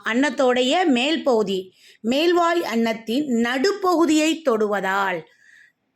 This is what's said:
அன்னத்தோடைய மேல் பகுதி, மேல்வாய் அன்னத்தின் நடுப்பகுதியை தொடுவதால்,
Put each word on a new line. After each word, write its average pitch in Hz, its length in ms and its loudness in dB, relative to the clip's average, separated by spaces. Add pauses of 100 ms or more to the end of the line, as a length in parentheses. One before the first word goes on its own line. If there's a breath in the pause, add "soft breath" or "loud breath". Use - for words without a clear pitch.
அன்னத்தோடைய 254 680 0 (140)
மேல் 269 360 0
பகுதி, 214 360 0 (440 soft breath)
மேல்வாய் 339 640 0
அன்னத்தின் 226 600 -4 (180)
நடுப்பகுதியை 320 840 0 (100)
தொடுவதால், 196 800 -2 (760 soft breath)